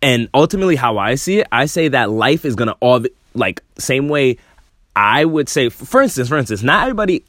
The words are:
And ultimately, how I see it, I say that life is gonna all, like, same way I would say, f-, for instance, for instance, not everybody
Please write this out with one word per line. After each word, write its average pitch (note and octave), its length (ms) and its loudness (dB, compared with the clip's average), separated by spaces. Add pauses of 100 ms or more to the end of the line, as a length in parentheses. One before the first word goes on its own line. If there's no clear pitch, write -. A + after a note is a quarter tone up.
And A#2+ 320 0
ultimately, E3+ 420 2
how A#2+ 220 0
I G#2 180 -2
see F#3 240 -2
it, - 120 -2
I B2+ 140 2
say D#3+ 240 -2
that A#2+ 200 0
life A2+ 360 0
is B2+ 100 -2
gonna G#2+ 240 -2
all, B2 240 2 (300)
like, G2 300 -4 (140)
same C3+ 320 -2
way C3+ 280 0 (580)
I A2 280 4
would D#3 240 0
say, C3 200 -2
f-, A2+ 60 -6
for - 280 0
instance, C3 260 0
for D3 100 -2
instance, A2 260 -4
not D#3 200 2
everybody G#3+ 460 -2